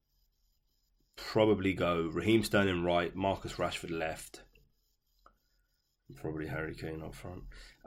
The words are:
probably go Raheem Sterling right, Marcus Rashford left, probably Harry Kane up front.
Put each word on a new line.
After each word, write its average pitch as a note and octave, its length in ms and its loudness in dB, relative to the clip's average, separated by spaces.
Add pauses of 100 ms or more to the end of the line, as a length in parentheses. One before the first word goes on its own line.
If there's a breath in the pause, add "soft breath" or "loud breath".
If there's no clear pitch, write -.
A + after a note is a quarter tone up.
(1160)
probably G2+ 560 4
go F2 400 2
Raheem G#2 320 4
Sterling G2 400 4
right, F2 320 2
Marcus F#2+ 380 -2
Rashford E2+ 360 -4
left, D#2+ 520 -6 (1700)
probably D#2 320 -6
Harry D#2 280 -6
Kane D#2+ 280 -8
up D#2 120 -12
front. F#2 300 -12 (420 loud breath)